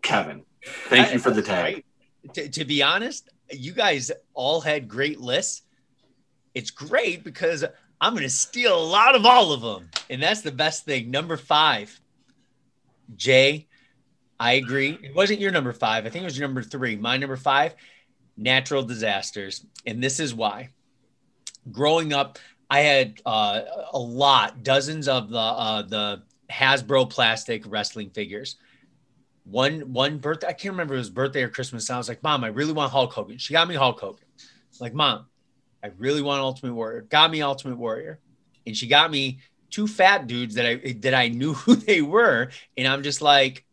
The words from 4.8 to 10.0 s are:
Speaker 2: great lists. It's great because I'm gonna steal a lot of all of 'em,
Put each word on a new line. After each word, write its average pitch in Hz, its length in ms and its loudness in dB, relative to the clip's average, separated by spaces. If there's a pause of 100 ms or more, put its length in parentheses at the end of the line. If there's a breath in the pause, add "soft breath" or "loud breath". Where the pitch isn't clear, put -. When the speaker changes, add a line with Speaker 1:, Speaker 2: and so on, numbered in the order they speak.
Speaker 2:
great 135 320 -4
lists. - 440 -4 (880)
It's - 180 -8
great 175 520 -4
because 160 400 -4 (380 soft breath)
I'm 208 120 2
gonna 139 160 -4
steal 220 480 0
a 165 60 0
lot 214 320 6
of 220 100 4
all 233 280 8
of 120 100 -4
'em, 95 260 -8 (200)